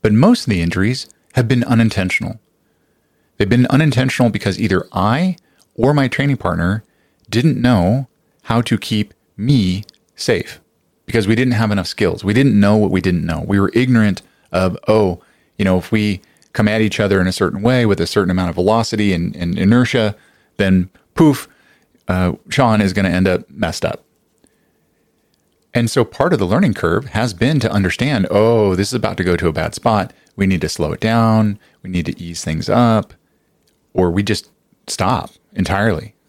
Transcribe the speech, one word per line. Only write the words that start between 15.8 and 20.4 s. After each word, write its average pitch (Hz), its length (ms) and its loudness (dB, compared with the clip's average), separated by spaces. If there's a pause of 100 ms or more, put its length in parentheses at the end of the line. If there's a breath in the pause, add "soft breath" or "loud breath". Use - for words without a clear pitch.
we 104 300 -2 (320 soft breath)
come 107 140 2
at 110 140 2
each 107 180 -2
other 98 220 2
in 92 60 0
a 92 40 -2
certain 92 300 -4
way 123 240 2
with 98 160 0
a 87 60 -2
certain 92 240 0
amount 90 180 0
of 85 60 -6
velocity 104 580 0
and, 85 220 -4
and 85 220 -6
inertia, 110 580 2 (420 soft breath)